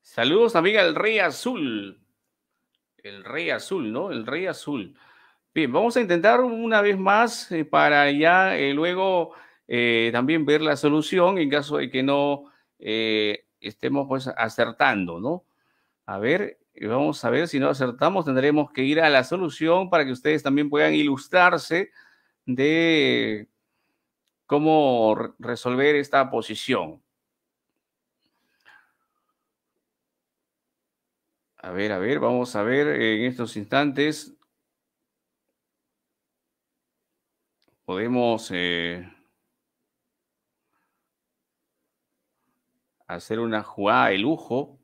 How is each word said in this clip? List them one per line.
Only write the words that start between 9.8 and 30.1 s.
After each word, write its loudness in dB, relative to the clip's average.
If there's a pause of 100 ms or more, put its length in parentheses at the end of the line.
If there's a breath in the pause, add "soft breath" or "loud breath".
también 0
ver 2
la 0
solución 2
en 0
caso -2
de -4
que -2
no, 0 (340 loud breath)
eh, -2 (140)
estemos, -4
pues, -4
acertando, -2
¿no? -6 (600)
A -10
ver, -4 (160)
eh, -8
vamos -2
a 0
ver 0
si -4
no 2
acertamos, 0
tendremos 2
que -4
ir 2
a 6
la 6
solución -2
para 2
que -4
ustedes -2
también 0
puedan 2
ilustrarse 0 (540 soft breath)
de 0 (1000)
cómo 2
re-, -8
resolver -2
esta 0
posición. -6 (4000 soft breath)